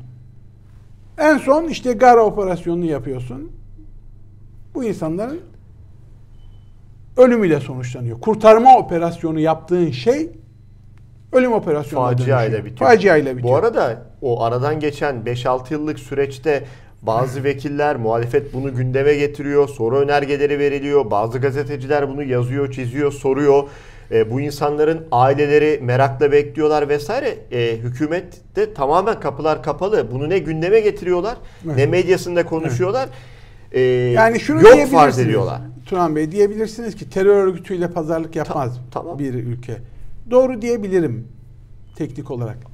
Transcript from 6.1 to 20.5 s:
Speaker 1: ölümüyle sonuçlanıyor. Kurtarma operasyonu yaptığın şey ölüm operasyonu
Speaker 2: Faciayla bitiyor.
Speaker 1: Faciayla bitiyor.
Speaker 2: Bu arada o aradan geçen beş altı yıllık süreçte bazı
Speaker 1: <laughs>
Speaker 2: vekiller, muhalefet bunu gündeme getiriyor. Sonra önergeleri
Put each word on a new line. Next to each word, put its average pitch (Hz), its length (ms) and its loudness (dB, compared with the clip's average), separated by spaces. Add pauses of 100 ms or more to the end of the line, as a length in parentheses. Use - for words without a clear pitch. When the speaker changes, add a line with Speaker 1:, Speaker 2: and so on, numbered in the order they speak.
Speaker 1:
ölümüyle 226 440 4
sonuçlanıyor. 123 600 -10
Kurtarma 220 580 6
operasyonu 165 600 -4
yaptığın 160 500 0
şey 277 400 0 (1000)
ölüm 254 200 2
operasyonu 151 520 -2
Speaker 2:
Faciayla 123 600 0
bitiyor. 247 260 0
Speaker 1:
Faciayla 165 460 4
bitiyor. 120 160 0
Speaker 2:
Bu 135 40 4
arada 170 460 0 (200)
o 120 200 -2
aradan 127 380 -2
geçen 143 460 -4
beş 123 200 -4
altı 127 280 -2
yıllık 151 240 -6
süreçte 139 680 -4 (380)
bazı 123 420 -2
Speaker 1:
<laughs> - 0 -
Speaker 2:
vekiller, 143 520 -2
muhalefet 117 580 -2
bunu 135 200 -6
gündeme 131 400 2
getiriyor. 143 540 0
Sonra 117 280 -2
önergeleri 143 640 0